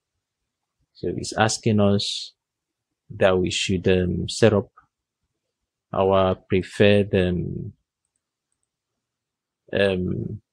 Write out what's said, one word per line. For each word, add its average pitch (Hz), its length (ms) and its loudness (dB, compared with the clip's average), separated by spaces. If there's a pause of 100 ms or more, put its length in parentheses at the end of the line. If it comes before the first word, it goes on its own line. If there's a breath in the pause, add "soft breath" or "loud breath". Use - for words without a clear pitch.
(920)
So 90 240 -8
it's 87 200 -10
asking 107 440 0
us - 520 0 (800)
that 95 280 2
we 90 120 0
should, 92 380 -2
um, 90 400 0
set 107 240 4
up 101 180 0 (1200)
our 95 420 2
preferred, 101 800 0
um, 90 580 -2 (2000)
um, 98 680 -4 (120)